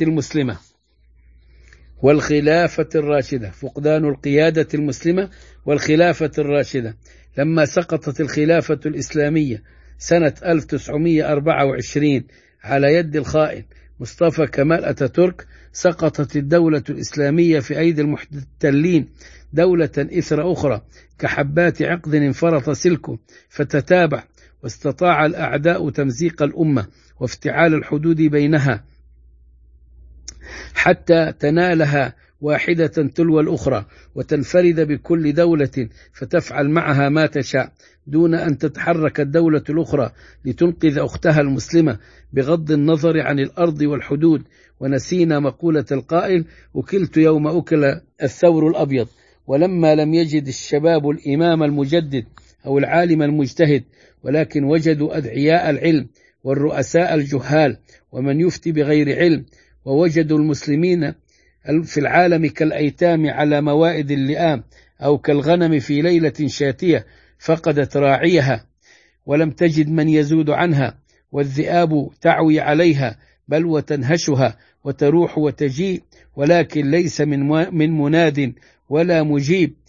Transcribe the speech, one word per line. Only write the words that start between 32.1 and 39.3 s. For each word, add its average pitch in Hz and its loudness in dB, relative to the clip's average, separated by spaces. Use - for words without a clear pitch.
واحدة 151 0
تلو 160 0
الأخرى، 139 -2
وتنفرد 160 0
بكل 151 -2
دولة 147 0
فتفعل 143 -2
معها 147 0
ما 156 2
تشاء، 131 -4
دون 165 2
أن 160 -2
تتحرك 156 -2
الدولة 151 0